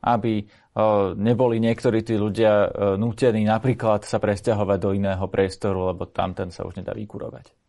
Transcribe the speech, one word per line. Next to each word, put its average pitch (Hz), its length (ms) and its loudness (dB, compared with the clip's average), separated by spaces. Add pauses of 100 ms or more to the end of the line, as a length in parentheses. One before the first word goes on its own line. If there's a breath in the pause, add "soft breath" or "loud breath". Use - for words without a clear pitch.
aby, 110 400 0
e, - 20 -10 (720 soft breath)
neboli 117 400 2
niektorí 113 460 0
tí 110 160 0
ľudia, 107 320 2
e, 104 160 4 (320)
nútení 110 480 2
napríklad 110 580 0
sa 110 140 -2
presťahovať 101 580 0
do 98 160 0
iného 98 380 -2
priestoru, 92 640 -2
lebo 87 100 -8
tam 92 300 -4
ten 90 180 -8
sa - 140 -10
už - 160 -12
nedá - 100 -8
vykurovať? - 640 -14 (120)